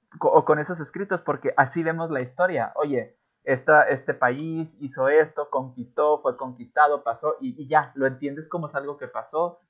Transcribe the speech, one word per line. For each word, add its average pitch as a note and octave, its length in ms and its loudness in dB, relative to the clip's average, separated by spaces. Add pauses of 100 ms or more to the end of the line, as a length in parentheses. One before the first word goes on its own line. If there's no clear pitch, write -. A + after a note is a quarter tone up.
(180)
co-, - 140 2
o D#3 140 6
con D3+ 140 4
esos E3 200 -6
escritos, F3 420 -6
porque C#3 360 -4
así C#3+ 260 2
vemos E3 280 -4
la C3+ 100 -2
historia. C3 540 -2
Oye, C#3 400 -2 (280)
esta, C#3 400 4
este C3+ 300 -2
país D#3+ 560 -2 (100)
hizo C3 280 -4
esto, D3+ 420 2
conquistó, C3 720 -2
fue B2+ 160 -2
conquistado, C3 680 0
pasó, D3+ 360 -2
y, C3+ 220 -10
y C3+ 60 -14
ya, C#3+ 280 2
lo C3+ 100 0
entiendes C#3 440 -6
como E3 180 -6
es D3 80 -14
algo C#3+ 220 -8
que B2+ 100 -12
pasó, D#3+ 640 -4